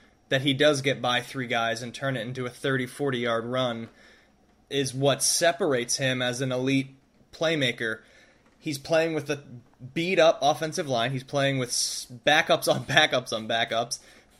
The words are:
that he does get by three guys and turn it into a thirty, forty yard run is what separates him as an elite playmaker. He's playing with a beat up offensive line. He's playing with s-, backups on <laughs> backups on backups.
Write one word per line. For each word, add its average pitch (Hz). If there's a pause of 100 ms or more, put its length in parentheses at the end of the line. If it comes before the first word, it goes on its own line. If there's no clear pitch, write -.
(300)
that 135
he 139
does 143
get 131
by 123
three 123
guys 113
and 120
turn 135
it 120
into 127
a 123
thirty, 131
forty 131
yard 117
run 120 (800)
is 135
what 131
separates 165
him 131
as 123
an 131
elite 135 (380)
playmaker. 123 (600)
He's 147
playing 165
with 143
a 139 (500)
beat 175
up 160
offensive 156
line. 123
He's 131
playing 139
with 123
s-, - (180)
backups 160
on 131
<laughs> -
backups 135
on 110
backups. 117 (400)